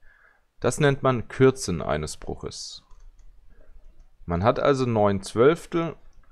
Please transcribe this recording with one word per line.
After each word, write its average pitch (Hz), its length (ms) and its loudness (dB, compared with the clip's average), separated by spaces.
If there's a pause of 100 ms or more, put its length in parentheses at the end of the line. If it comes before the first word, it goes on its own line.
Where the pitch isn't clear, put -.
(600)
Das - 200 -2
nennt 143 240 2
man 127 240 0
Kürzen 127 540 2
eines 76 360 -4
Bruches. - 680 -12 (1400)
Man 85 180 -2
hat 127 160 2
also 135 260 2
neun 104 360 2
Zwölftel 165 760 0 (360)